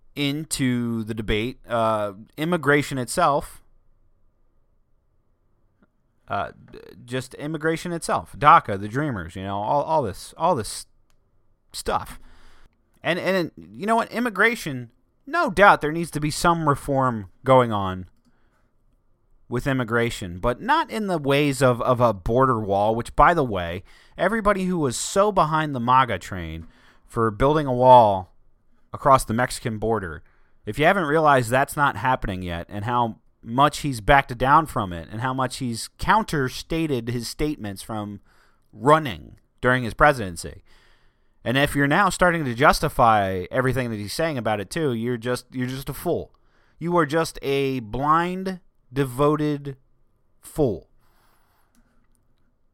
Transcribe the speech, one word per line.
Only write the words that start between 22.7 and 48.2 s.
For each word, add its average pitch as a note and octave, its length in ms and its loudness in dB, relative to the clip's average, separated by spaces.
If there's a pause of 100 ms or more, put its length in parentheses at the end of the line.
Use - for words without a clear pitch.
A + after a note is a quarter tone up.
which, A#2 200 -6
by D3+ 180 6
the D#3 120 2
way, F2+ 360 -4 (360)
everybody F#3+ 480 0
who F#3 120 -2
was C3+ 200 -2
so G3+ 340 0
behind D#3 420 0
the B2+ 60 -4
maga A#2+ 400 4
train E2 480 -10 (380)
for A2+ 260 -2
building C#3+ 340 2
a C3 80 -2
wall A#2+ 640 6 (560)
across C3+ 320 4
the - 100 -4
Mexican A#2 440 -4
border, G2+ 440 -4 (440)
if G#2+ 120 -6
you C#3+ 60 2
haven't F3+ 220 4
realized C#3+ 440 4
that's C3 280 0
not C#3+ 180 2
happening A2+ 460 -2
yet E2+ 260 -6
and G2+ 160 -8
how A#2+ 360 -2 (220)
much C3+ 380 0
he's B2+ 220 -6
backed C3+ 360 4
down C#3+ 280 4
from G#2 260 -6
it E2+ 180 -10
and G#2+ 120 -8
how C3 120 -4
much C3 240 -4
he's A#2 400 -8
counterstated D#3 1120 -2
his A#2 220 -6
statements G#2+ 520 -6
from G#2 380 -10 (540)
running G#2+ 640 0 (240)
during B2+ 220 2
his A2 100 -6
presidency. A2+ 680 0 (840)
And A#2+ 120 0
if C#3+ 160 2
you're C#3+ 140 2
now F3+ 220 4
starting E3+ 340 2
to B2+ 100 -4
justify A2+ 960 2
everything B2+ 420 -2
that A2 60 -6
he's G#2 140 -8
saying D#3+ 260 -2
about G#2+ 220 -2
it G2 100 -8
too, D#3 220 -2
you're A#2+ 240 -2
just, B2 380 -6
you're B2+ 140 -4
just C3 200 -10
a C#3+ 60 -10
fool. C3 400 -6 (440)
You F3 200 -2
are E3 80 4
just D#3 360 -2
a C3+ 380 -2
blind, E3+ 800 -2 (320)